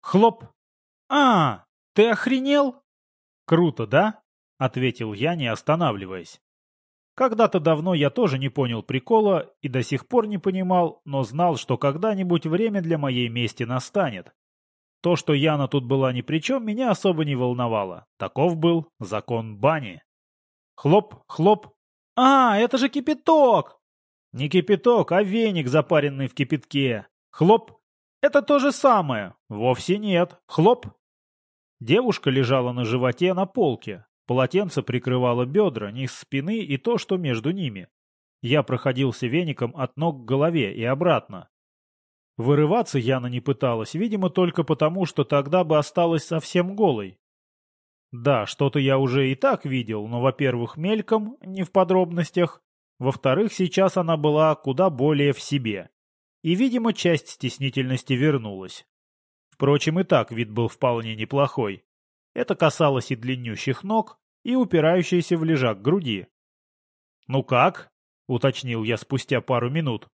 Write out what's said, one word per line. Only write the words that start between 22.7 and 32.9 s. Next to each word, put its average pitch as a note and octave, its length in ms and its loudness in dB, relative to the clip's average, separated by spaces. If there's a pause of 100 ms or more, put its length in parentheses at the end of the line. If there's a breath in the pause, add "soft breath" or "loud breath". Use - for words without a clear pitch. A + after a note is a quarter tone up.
же C4 100 2
кипяток! D4 880 2 (540)
Не C3 160 -6
кипяток, F#3+ 640 2
а F#3 100 4
веник, G3 460 0
запаренный C#3+ 580 2
в - 80 -10
кипятке. C3+ 720 -2 (240)
Хлоп. G#3+ 420 2 (500)
Это C#4+ 180 4
то C#4+ 180 2
же C4+ 140 2
самое. C#3+ 640 2 (140)
Вовсе B2 500 0
нет. F3+ 480 0
Хлоп. A#3 400 2 (920)
Девушка F3 500 0
лежала B2+ 420 0
на B2 120 -4
животе B2+ 500 0